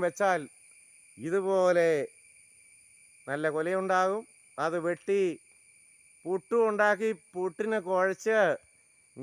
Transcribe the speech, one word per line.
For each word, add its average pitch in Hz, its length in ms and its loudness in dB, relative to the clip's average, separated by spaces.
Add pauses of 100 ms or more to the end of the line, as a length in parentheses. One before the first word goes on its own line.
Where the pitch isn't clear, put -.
വെച്ചാൽ 175 360 0 (880)
ഇതുപോലെ 180 640 2 (1400)
നല്ല 147 160 -4 (120)
കൊലയുണ്ടാകും. 190 680 0 (420)
അത് 165 120 -2 (100)
വെട്ടി 196 360 0 (1000)
പുട്ടും 190 440 -2
ഉണ്ടാക്കി 208 420 2 (240)
പുട്ടിന് 202 540 -4
കുഴച്ച് 190 520 0 (840)